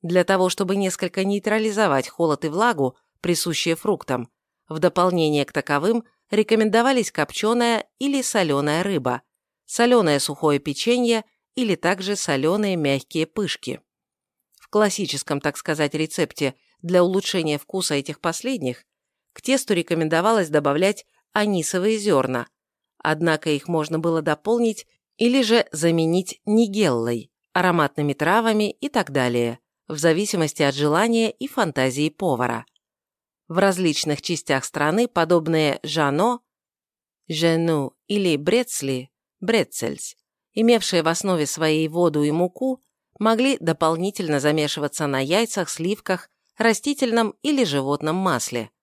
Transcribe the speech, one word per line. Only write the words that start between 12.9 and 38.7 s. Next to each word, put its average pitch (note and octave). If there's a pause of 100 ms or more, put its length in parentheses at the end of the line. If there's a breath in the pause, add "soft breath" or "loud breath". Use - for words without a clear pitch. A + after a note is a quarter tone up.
пышки. - (760)
В -
классическом, F#3
так D3
сказать, D3
рецепте D#3 (280)
для F3+
улучшения F3
вкуса F3
этих C#3
последних E3+ (480)
к -
тесту B3+
рекомендовалось E3+
добавлять D3 (280)
анисовые G#3
зерна, C3 (500)
однако D#3
их C#3+
можно D#3
было E3
дополнить A3 (300)
или B3
же A3
заменить E3
нигеллой, F#3+ (200)
ароматными E3
травами G#3+
и -
так G#3
далее, A#2+ (300)
в D#3
зависимости E3
от C#3
желания G3+
и -
фантазии C#3+
повара. B2 (840)
В E3
различных F3
частях D3
страны D#3+
подобные D#3+
жано, D#3 (880)
жену E3 (120)
или F#3+
брецли, C#3+ (300)